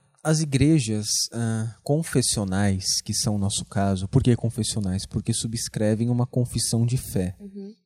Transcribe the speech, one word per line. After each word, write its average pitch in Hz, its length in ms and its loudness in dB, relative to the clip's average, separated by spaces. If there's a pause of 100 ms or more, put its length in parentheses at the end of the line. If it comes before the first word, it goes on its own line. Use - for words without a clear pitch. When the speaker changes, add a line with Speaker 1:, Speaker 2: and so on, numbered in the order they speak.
(240)
Speaker 1:
as 156 160 2
igrejas, 135 640 2 (260)
ah, 113 520 -2
confessionais, 104 1200 0
que 104 100 -6
são 104 220 0
o 104 40 -2
nosso 98 260 0
caso, 98 420 0
por - 160 4
que 120 120 6
confessionais? 107 680 -2
Porque - 280 -4
subscrevem 110 760 -2
uma 120 160 2
confissão 120 600 0
de 123 120 0
fé. 92 420 -4
Speaker 2:
Uhum. 196 360 -14 (100)